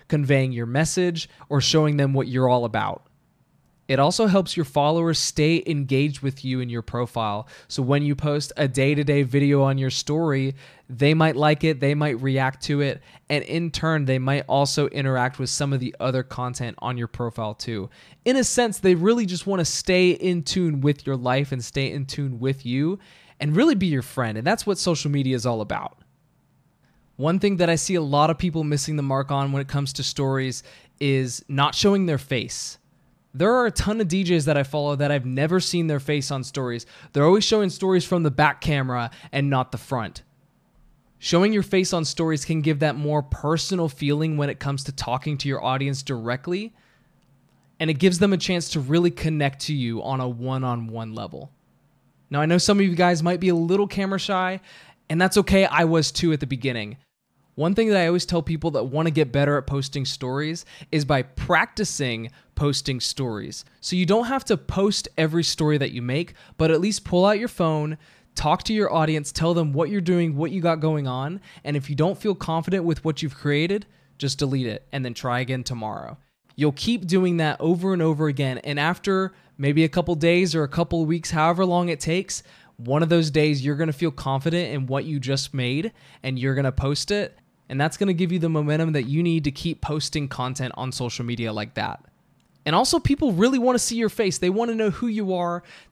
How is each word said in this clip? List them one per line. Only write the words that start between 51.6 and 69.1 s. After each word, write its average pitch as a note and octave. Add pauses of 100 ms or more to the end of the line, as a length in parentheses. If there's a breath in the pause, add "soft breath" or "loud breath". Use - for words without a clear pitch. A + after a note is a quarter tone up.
Now, C#3+
I D3+
know E3+
some G3+
of G3+
you F3+
guys E3+
might F3
be F#3
a F3
little F3+
camera G3
shy, F#3 (500 loud breath)
and D#3+
that's F#3
okay. G3
I E3
was D#3+
too E3+
at C#3+
the D3+
beginning. A#2+ (580)
One E3+
thing A3+
that G3
I E3+
always F3
tell E3+
people D#3+
that B2
wanna D#3
get C#3+
better C#3+
at C#3
posting C#3
stories D3 (260 loud breath)
is D3+
by C3+
practicing C#3 (240 soft breath)
posting C#3
stories. A2+ (160 soft breath)
So -
you F3+
don't A3+
have C4
to G3+
post G3 (120)
every D#3+
story D3+
that C#3
you A#2+
make, C3+ (240 loud breath)
but D#3+
at D#3+
least G#3
pull F3+
out G#3
your A#3
phone, D#3 (340 soft breath)
talk D#3
to A3+
your G#3+
audience, D#3